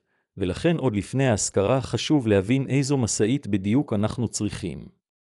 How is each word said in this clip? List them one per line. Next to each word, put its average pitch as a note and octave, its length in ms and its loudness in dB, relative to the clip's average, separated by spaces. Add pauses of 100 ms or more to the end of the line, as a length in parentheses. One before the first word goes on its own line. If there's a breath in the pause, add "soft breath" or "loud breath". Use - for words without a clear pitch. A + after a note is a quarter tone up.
(380)
ולכן F#2+ 400 0
עוד B2+ 180 0
לפני B2+ 320 0
ההשכרה G#2+ 540 2
חשוב B2+ 460 0
להבין A2 420 2
איזו C#3 280 2
משאית A#2 500 0
בדיוק G#2 460 0
אנחנו G#2+ 340 -2
צריכים. - 600 -8 (400)